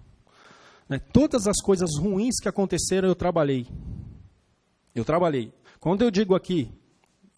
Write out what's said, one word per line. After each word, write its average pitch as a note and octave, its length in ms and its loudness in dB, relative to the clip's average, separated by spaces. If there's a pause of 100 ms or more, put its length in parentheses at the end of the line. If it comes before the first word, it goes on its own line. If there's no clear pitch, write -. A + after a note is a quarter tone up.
(880)
Né? - 100 -4 (140)
Todas B3+ 340 4
as G3+ 140 0
coisas F#3 300 0 (100)
ruins G#3 400 -2
que - 80 -4
aconteceram, F#3+ 600 -2
eu F3 60 2
trabalhei. D3 540 0 (1300)
Eu A#2 100 -4
trabalhei. D3+ 480 0 (260)
Quando F#3+ 240 0
eu A#3+ 80 4
digo F#3+ 240 2
aqui, E3 380 -2 (640)